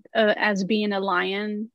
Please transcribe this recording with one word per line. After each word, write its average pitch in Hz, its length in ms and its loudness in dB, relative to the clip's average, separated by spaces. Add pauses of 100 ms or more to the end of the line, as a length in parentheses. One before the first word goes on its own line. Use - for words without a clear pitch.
(160)
uh, 214 220 4
as 202 260 0
being 208 300 0
a 196 60 -2
lion, 196 760 -2